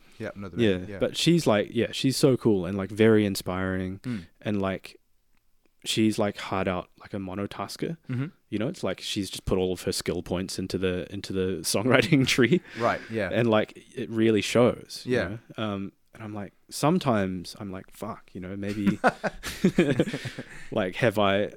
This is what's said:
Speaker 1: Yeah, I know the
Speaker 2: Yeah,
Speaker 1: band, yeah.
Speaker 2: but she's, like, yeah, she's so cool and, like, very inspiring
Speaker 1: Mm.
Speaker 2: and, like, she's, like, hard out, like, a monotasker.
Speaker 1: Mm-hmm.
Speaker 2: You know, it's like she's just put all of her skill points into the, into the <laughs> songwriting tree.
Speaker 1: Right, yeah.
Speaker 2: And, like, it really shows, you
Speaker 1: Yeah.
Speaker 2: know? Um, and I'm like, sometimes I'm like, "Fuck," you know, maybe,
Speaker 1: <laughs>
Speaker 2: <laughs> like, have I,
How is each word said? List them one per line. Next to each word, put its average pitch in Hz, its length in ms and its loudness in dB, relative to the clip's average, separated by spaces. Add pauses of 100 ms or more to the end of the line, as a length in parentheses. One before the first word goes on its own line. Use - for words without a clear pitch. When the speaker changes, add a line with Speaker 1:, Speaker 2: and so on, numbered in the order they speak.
(180)
Speaker 1:
Yeah, 110 180 -8
I - 20 -14
know 101 100 -10
the 90 140 -4
Speaker 2:
Yeah, 98 140 4
Speaker 1:
band, 92 120 -8
yeah. 101 120 -10
Speaker 2:
but - 160 -2
she's, 165 300 4
like, 104 260 4
yeah, 113 180 0
she's - 260 -2
so 131 200 6
cool 98 300 2
and, 98 120 -4
like, 95 120 -4
very 107 360 6
inspiring 92 800 -4
Speaker 1:
Mm. 110 220 -8 (140)
Speaker 2:
and, 104 220 -2
like, - 380 -6 (880)
she's, 110 300 2
like, 101 200 0
hard 95 300 -2
out, 90 200 -4 (120)
like, - 140 -14
a - 40 -6
monotasker. 101 760 -8 (140)
Speaker 1:
Mm-hmm. 127 160 -4 (240)
Speaker 2:
You 107 80 -2
know, 113 100 -2
it's - 160 -10
like 92 160 -4
she's - 300 -4
just - 140 -12
put 95 140 0
all 92 140 0
of 90 100 -8
her 92 100 -2
skill 87 300 -4
points 92 360 -6
into 92 200 -4
the, 90 340 -2
into 98 200 -10
the 92 140 -2
<laughs> 87 160 -4
songwriting 123 640 4
tree. 127 340 4 (180)
Speaker 1:
Right, 107 220 0 (100)
yeah. 101 220 -4
Speaker 2:
And, 117 180 2
like, 107 200 4 (260)
it 110 140 -8
really 110 320 4
shows, - 600 2
you 123 120 0
Speaker 1:
Yeah. 95 120 -2
Speaker 2:
know? 117 100 -10 (260)
Um, 98 280 -6 (220)
and - 80 -16
I'm 107 120 -10
like, 101 180 -10 (180)
sometimes 107 880 0
I'm 101 100 -10
like, 95 220 -14
"Fuck," - 400 -14
you 95 80 -12
know, 92 160 -10
maybe, 101 460 0
Speaker 1:
<laughs> - 760 0
Speaker 2:
<laughs> - 920 -2
like, 92 260 -2
have 107 220 2
I, 98 380 4